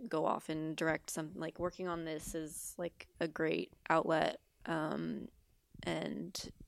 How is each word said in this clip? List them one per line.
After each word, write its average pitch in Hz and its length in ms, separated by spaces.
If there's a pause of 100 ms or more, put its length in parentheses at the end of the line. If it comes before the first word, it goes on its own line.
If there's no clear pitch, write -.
go 156 180
off - 240
and 156 260
direct 160 360
some, 156 240
like, 165 240
working 180 280
on 170 180
this 156 300
is, 156 420
like, - 300 (120)
a 165 80
great 160 440 (180)
outlet. 160 500 (260)
Um, 156 600 (560)
and, - 640 (180)